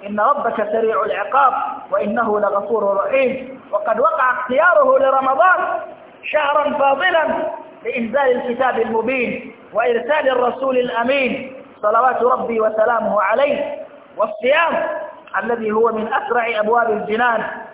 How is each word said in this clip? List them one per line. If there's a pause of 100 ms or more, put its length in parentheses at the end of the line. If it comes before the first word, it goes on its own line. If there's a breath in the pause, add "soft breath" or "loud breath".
إن
ربك
سريع
العقاب (380)
وإنه
لغفور
رحيم". (100)
وقد
وقع
اختياره
لرمضان (440)
شهرا
فاضلا (640)
لإنزال
الكتاب
المبين (180)
وإرسال
الرسول
الأمين (260)
صلوات
ربي
وسلامه
عليه، (420)
والصيام (560)
الذي
هو
من
أسرع
أبواب
الجنان (300)